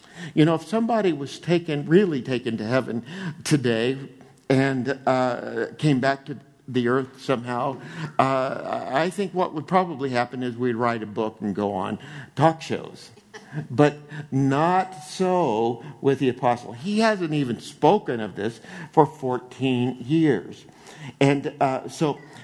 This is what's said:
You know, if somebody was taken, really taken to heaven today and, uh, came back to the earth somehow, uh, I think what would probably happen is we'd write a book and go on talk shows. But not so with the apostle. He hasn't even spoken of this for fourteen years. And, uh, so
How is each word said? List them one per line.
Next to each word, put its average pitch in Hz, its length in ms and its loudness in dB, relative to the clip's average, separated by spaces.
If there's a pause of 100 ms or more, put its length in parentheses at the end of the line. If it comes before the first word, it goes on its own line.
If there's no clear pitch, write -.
(340)
You 156 100 6
know, 165 100 4
if 156 140 -4
somebody 220 440 2
was 139 280 -8
taken, 165 480 -2
really 165 340 4
taken 117 360 -2
to 107 60 -6
heaven 117 400 0 (380)
today 123 560 0 (500)
and, 131 580 2
uh, 120 600 0 (120)
came 143 200 4
back 135 280 0
to 143 100 -10 (320)
the 123 180 0
earth 131 340 -2
somehow, 123 580 -2 (400)
uh, - 720 0
I 160 180 0
think 190 240 -4
what 180 200 0
would 156 120 -6
probably 165 440 0
happen 123 340 -2
is 117 120 -4
we'd 123 200 0
write 117 260 0
a 107 40 -8
book 107 340 -4
and 104 120 -2
go 101 200 -2
on 101 260 -4 (380)
talk 156 260 2
shows. 80 480 -10 (580)
But 147 280 4 (340)
not 147 720 2
so 127 800 0 (180)
with 135 200 2
the 135 80 4
apostle. 120 460 0
He 202 260 -2
hasn't 190 320 2
even 143 260 0
spoken 156 600 2
of 98 160 -8
this 107 240 -4 (320)
for 151 140 8
fourteen 127 880 -2 (100)
years. 147 580 0 (560)
And, 139 400 2
uh, 131 280 0
so 143 320 -2 (240)